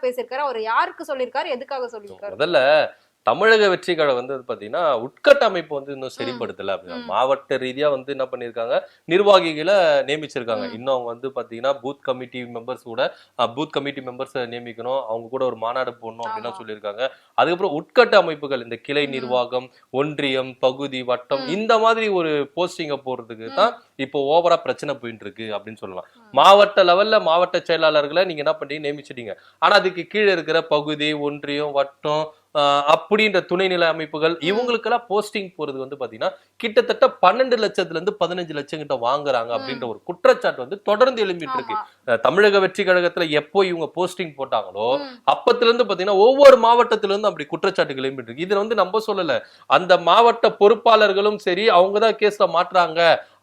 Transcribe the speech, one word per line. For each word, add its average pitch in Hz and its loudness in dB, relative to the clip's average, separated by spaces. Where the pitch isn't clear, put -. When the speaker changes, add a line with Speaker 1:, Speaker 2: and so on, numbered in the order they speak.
Speaker 1:
பேசியிருக்காரு. 254 -4
அவர் 247 -4
யாருக்கு 294 -4
சொல்லியிருக்காரு, 269 -6
எதுக்காக 254 -8
சொல்லியிருக்காரு? 202 -16
Speaker 2:
முதல்ல 156 0
தமிழக 208 2
வெற்றி 180 -2
கழகம் 143 0
வந்து 131 -8
பாத்தீங்கன்னா 120 -8
உட்கட்டமைப்பு 156 0
வந்து 139 -10
இன்னும் 131 -10
Speaker 1:
ம். - -16
Speaker 2:
சரிப்படுத்தல 107 -8
அப்படின்னா, 90 -10
Speaker 1:
ம். - -12
Speaker 2:
மாவட்ட 131 -2
ரீதியா 127 -4
வந்து 135 -4
என்ன 135 -6
பண்ணிருக்காங்க, 120 -6
நிர்வாகிகளை 175 2
நியமிச்சிருக்காங்க. 131 -6
Speaker 1:
ம். 101 -10
Speaker 2:
இன்னும் 127 -4
அவங்க 123 -4
வந்து 120 -10
பாத்தீங்கன்னா 120 -4
பூத் 139 -10
கமிட்டி 127 -8
மெம்பர்ஸ் 120 -12
கூட, 117 -8
அஹ், 123 0
பூத் 151 -6
கமிட்டி 139 -6
மெம்பர்ஸ் 127 -10
நியமிக்கணும், 120 -8
அவங்க 117 -8
கூட 131 -4
ஒரு 120 -2
மாநாடு 120 -4
போடணும் 113 -14
அப்படின்லாம் 110 -10
Speaker 1:
ஆமா. - -16
Speaker 2:
சொல்லியிருக்காங்க. 107 -10
அதுக்கப்புறம் 165 0
உட்கட்ட 214 4
அமைப்புகள், 147 0
இந்த 117 -12
கிளை 143 -2
Speaker 1:
ம். 143 -4
Speaker 2:
நிர்வாகம், 127 -4
ஒன்றியம், 135 -4
பகுதி, 131 -2
வட்டம், 123 -4
Speaker 1:
ம். - -10
Speaker 2:
இந்த 220 0
மாதிரி 220 2
ஒரு 170 0
போஸ்டிங்கை 165 -6
போடுறதுக்கு 117 -10
Speaker 1:
ம். 269 -14
Speaker 2:
தான் 226 2
இப்போ 135 -6
ஓவரா 170 4
பிரச்சனை 135 -6
போயிட்டு 113 -12
இருக்கு 110 -14
அப்படின்னு 104 -12
சொல்லலாம். 92 -14
Speaker 1:
ம். - -20
Speaker 2:
மாவட்ட 196 8
லெவல்ல 202 4
மாவட்ட 175 0
செயலாளர்களை 156 0
நீங்க 151 -6
என்ன 156 0
பண்ணி 151 -10
நியமிச்சிட்டீங்க, 139 -10
ஆனா 180 6
அதுக்கு 180 0
கீழே 202 2
இருக்கிற 165 0
பகுதி, 151 -2
ஒன்றியம், 147 -6
வட்டம், 151 -2
ஆஹ், 143 2
அப்படின்ற 202 2
துணைநிலை 180 0
அமைப்புகள், 160 -2
Speaker 1:
ம். 170 -10
Speaker 2:
இவங்களுக்கெல்லாம் 226 -2
போஸ்டிங் 202 -4
போறது 143 -8
வந்து 135 -10
பாத்தீங்கன்னா 127 -6
கிட்டத்தட்ட 233 2
பன்னெண்டு 233 2
லட்சத்துல 196 -2
இருந்து 185 -4
பதினஞ்சு 175 -4
லட்சம் 147 -8
கிட்ட 143 -6
வாங்குறாங்க 123 -2
Speaker 1:
ம். 117 0
Speaker 2:
அப்படின்ற 127 -8
ஒரு 107 -10
குற்றச்சாட்டு 175 2
வந்து 135 -10
தொடர்ந்து 226 2
எழும்பிட்டு 180 -4
இருக்கு. 226 -6
Speaker 1:
ஆமா. 214 -8
Speaker 2:
அஹ், 117 0
தமிழக 202 4
வெற்றி 190 0
கழகத்துல 175 0
எப்போ 147 0
இவங்க 170 -4
போஸ்டிங் 175 -6
போட்டாங்களோ 110 -4
Speaker 1:
ம். 269 -12
Speaker 2:
அப்பத்துல 233 2
இருந்து 240 2
பாத்தீங்கன்னா 190 -2
ஒவ்வொரு 262 10
மாவட்டத்துல 226 2
இருந்து 208 -2
அப்படி 160 -4
குற்றச்சாட்டுகள் 165 -2
எழும்பிட்டு 131 -8
இருக்கு. 143 -10
இதுல 202 0
வந்து 220 -2
நம்ம 202 0
சொல்லல, 165 -2
அந்த 175 4
மாவட்ட 220 4
பொறுப்பாளர்களும் 208 4
சரி, 196 0
அவங்கதான் 202 2
கேஸ்ல 208 2
மாட்டுறாங்க, 170 0